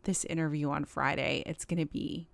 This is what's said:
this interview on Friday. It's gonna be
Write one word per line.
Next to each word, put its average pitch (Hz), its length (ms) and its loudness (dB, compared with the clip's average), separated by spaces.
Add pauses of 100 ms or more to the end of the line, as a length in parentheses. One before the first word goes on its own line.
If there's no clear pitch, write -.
this 190 200 0
interview 151 460 2
on - 160 0
Friday. - 580 0
It's - 220 -6
gonna 170 180 2
be - 500 -4